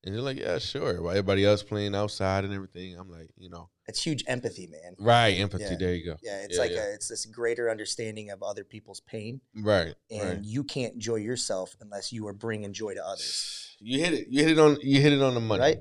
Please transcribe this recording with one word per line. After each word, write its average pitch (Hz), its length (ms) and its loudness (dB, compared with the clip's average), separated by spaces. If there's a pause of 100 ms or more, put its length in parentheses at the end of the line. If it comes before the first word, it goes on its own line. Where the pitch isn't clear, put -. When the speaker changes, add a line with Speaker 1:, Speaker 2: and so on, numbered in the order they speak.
Speaker 1:
And 95 120 -6
they're 117 60 -4
like, 135 180 -6
"Yeah, - 200 -2
sure." - 420 -4
While 85 100 -4
everybody 98 340 4
else 104 180 6
playing 104 320 -4
outside 98 480 0
and 98 100 -4
everything, 92 440 -12
I'm 92 120 -16
like, 82 280 -20
you 92 120 -20
know. 85 200 -18 (180)
Speaker 2:
It's - 160 -6
huge 147 240 -2
empathy, 123 400 -4
man. 82 320 -18
Speaker 1:
Right, 110 400 6
empathy. 98 260 -2
Speaker 2:
Yeah. 92 120 -4
Speaker 1:
There 90 180 2
you 82 100 -6
go. 80 180 -8
Speaker 2:
Yeah, 98 200 -8
it's 98 120 -10
Speaker 1:
Yeah, 90 60 2
Speaker 2:
like 117 100 0
Speaker 1:
yeah. 107 140 -2
Speaker 2:
a, 104 80 -6
it's - 140 -10
this 113 180 -8
greater 117 440 -2
understanding 107 600 -6
of 98 120 -12
other 101 220 -8
people's - 380 -18
pain. 113 400 -12 (140)
Speaker 1:
Right, 104 400 2 (140)
Speaker 2:
And 101 280 -4
Speaker 1:
right. - 60 -6
Speaker 2:
you 113 200 -4
can't 131 300 -6
enjoy 113 240 -4
yourself 104 640 -4
unless 101 320 -10
you 107 140 -8
are 98 60 -10
bringing 107 400 -6
joy 104 200 -6
to 92 120 -8
others. - 760 -8
Speaker 1:
You 123 200 -2
hit 175 140 2
it. 117 160 -4
You 139 140 4
hit 160 80 6
it 156 80 6
on, 151 220 10
you 139 200 6
hit 147 120 8
it 139 80 4
on 131 120 4
the 120 60 2
money. 110 220 2
Speaker 2:
Right? 151 200 4